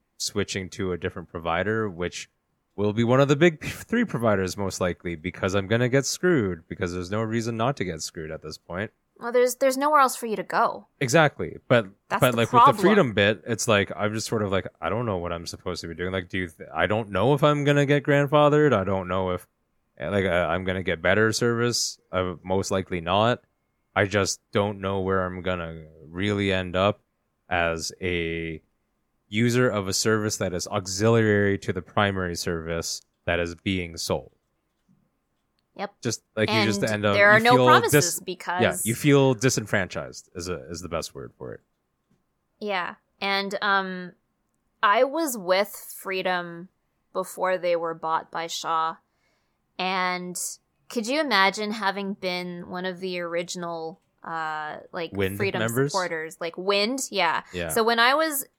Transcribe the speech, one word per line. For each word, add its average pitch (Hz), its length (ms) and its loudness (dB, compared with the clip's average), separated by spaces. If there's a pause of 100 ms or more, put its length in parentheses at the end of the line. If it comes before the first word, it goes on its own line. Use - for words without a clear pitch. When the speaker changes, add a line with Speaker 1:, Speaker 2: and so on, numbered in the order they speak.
(180)
Speaker 1:
switching 95 520 -6
to 92 220 -4
a 87 60 -4
different - 320 -8
provider, 92 600 -2
which 87 400 -8 (460)
will 104 160 0
be 113 120 0
one 127 160 4
of 139 80 4
the 143 80 4
big 160 240 4
p-, 147 80 -10
three - 360 -4
providers 101 520 0
most 98 240 -4
likely, 87 360 -4
because 90 380 -4
I'm 98 120 -2
gonna 117 220 0
get 135 180 0
screwed 110 600 -2
because 90 240 -6
there's 90 180 -6
no 107 120 -2
reason 113 340 -4
not 123 220 0
to 98 60 -4
get 82 180 -6
screwed 78 280 -10
at 78 120 -12
this 78 160 -14
point. 92 320 -8 (280)
Speaker 2:
Well, 233 140 -8
there's, 247 240 2
there's 262 220 2
nowhere 294 220 4
else 254 140 4
for 240 120 -8
you 214 100 -4
to 185 60 -4
go. - 440 -2 (140)
Speaker 1:
Exactly. 139 560 2 (120)
But, 117 180 4 (240)
Speaker 2:
That's - 100 -2
Speaker 1:
but 127 120 6
Speaker 2:
the 117 40 -6
Speaker 1:
like, 117 140 2
Speaker 2:
problem. 247 260 8
Speaker 1:
with - 0 -
the 208 60 -4
Freedom 170 320 6
bit, 101 320 4
it's 113 200 -4
like, 101 300 4
I'm 104 160 -2
just 110 160 -4
sort 107 140 -2
of 98 100 -4
like, 92 140 0 (120)
I 80 120 -4
don't 117 160 -2
know 101 100 -2
what 87 160 -6
I'm 85 140 -8
supposed - 340 -8
to 85 80 -10
be 85 60 -10
doing. 90 180 -4
Like, 92 160 -4
do - 100 -6
you, 90 100 -4
th-, - 240 -20
I 82 140 2
don't 104 240 0
know 104 220 2
if 139 100 0
I'm 147 220 2
gonna 143 220 4
get 143 180 2
grandfathered. 147 680 4
I 95 100 2
don't 95 240 -2
know 92 220 0
if, 90 160 -4 (520)
like, 92 280 0
uh, - 20 4
I'm 87 360 2
gonna 92 180 -2
get 85 200 -2
better 107 300 4
service. 120 680 -2 (140)
Uh, 92 220 0 (100)
most 95 260 0
likely 95 300 -2
not. 104 420 2 (520)
I 101 100 2
just 98 360 0 (120)
don't 101 300 -2
know 98 180 -2
where 95 240 0
I'm 90 160 -6
gonna 82 440 -6 (260)
really 101 420 0
end 92 240 -2
up 101 240 2 (480)
as 85 440 -2 (100)
a 82 580 -4 (720)
user 120 400 2
of 98 180 -2
a 98 60 -2
service 107 420 0
that 95 160 -4
is 87 160 -6
auxiliary 101 920 2
to 104 120 -4
the 90 80 -8
primary 95 560 0
service 82 640 -4 (240)
that 87 160 0
is 85 140 -4
being 87 420 -4
sold. 78 360 -6 (1400)
Speaker 2:
Yep. 202 260 -12
Speaker 1:
Just, 117 200 -4 (120)
like, 107 160 0
you 107 140 2
just 104 180 0
Speaker 2:
And 110 80 0
Speaker 1:
end 104 160 0
up, 104 80 4
Speaker 2:
there 202 160 6
are 214 80 8
Speaker 1:
you 226 60 2
Speaker 2:
no 247 120 8
Speaker 1:
feel 127 100 6
Speaker 2:
promises 370 240 6 (240)
Speaker 1:
dis-, - 60 -8
Speaker 2:
because 180 420 -4
Speaker 1:
yeah, 90 220 2
you 110 100 -2
feel 139 400 6
disenfranchised 101 1000 -2
is 87 140 -10
a, 73 220 -8
is 82 100 -10
the 85 80 -12
best 78 260 -8
word 62 220 -14
for 62 160 -14
it. - 80 -18 (1000)
Speaker 2:
Yeah. 196 340 -6 (260)
And, 196 400 -2
um, 185 520 -2 (720)
I 220 220 6
was 277 320 0
with 185 320 0 (300)
Freedom 185 720 -4 (440)
before 185 460 -2
they 175 180 0
were 165 180 -4
bought 160 360 -4
by 165 160 -6
Shaw. 160 500 -2 (840)
And 180 600 -4 (500)
could 220 180 -6
you 285 140 0
imagine 208 520 2
having 196 420 -4
been 180 560 -8
one 180 160 -8
of 180 140 -8
the 185 200 -6
original, 170 800 -6 (240)
uh, 156 520 -6 (160)
like, 170 200 -8
Speaker 1:
Wind 196 240 -2
Speaker 2:
Freedom 196 220 -4
Speaker 1:
members? 117 340 -2
Speaker 2:
supporters? 170 480 -4
Like, 170 160 -8
Wind, 202 440 0 (100)
yeah. 170 320 0 (100)
Speaker 1:
Yeah. 87 160 -4
Speaker 2:
So 226 140 0
when 233 160 2
I 247 160 6
was 302 320 -2 (120)